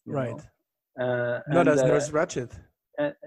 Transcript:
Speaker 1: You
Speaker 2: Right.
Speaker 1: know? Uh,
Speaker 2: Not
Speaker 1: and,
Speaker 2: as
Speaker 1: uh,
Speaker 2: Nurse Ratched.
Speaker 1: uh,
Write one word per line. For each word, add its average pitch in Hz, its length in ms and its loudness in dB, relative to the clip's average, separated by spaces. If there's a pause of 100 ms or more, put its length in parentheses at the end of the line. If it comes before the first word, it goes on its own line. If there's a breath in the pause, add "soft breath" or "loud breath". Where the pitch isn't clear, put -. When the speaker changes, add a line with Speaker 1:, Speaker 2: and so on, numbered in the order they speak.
Speaker 1:
You 139 80 -10
Speaker 2:
Right. 127 240 -4 (600)
Speaker 1:
know? 127 80 -2
Uh, 123 440 -2
Speaker 2:
Not 165 180 4
Speaker 1:
and, - 20 6
Speaker 2:
as 143 120 4
Speaker 1:
uh, 131 60 4
Speaker 2:
Nurse 143 240 2
Ratched. 151 400 -2 (480)
Speaker 1:
uh, 147 100 -2 (180)